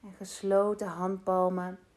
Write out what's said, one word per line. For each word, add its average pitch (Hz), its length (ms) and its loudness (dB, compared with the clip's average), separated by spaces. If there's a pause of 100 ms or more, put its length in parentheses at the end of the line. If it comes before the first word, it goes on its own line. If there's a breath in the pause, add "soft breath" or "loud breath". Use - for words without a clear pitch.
En 202 120 -16
gesloten 202 760 0
handpalmen 185 880 0 (180)